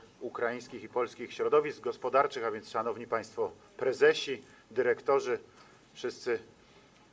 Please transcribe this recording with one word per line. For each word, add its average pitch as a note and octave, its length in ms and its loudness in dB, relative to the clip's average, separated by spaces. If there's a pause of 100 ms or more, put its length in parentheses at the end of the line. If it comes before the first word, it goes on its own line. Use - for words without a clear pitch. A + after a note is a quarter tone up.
(200)
ukraińskich A#2+ 640 -6
i G#2+ 60 -14
polskich A#2+ 440 -4
środowisk C3+ 480 2
gospodarczych, B2 640 0
a A2+ 60 -2
więc G#2+ 200 -8
Szanowni A2+ 360 -4
Państwo A2 440 -2 (260)
Prezesi, C3+ 680 2 (280)
Dyrektorzy, A#2+ 680 2 (540)
wszyscy A#2 460 -4 (760)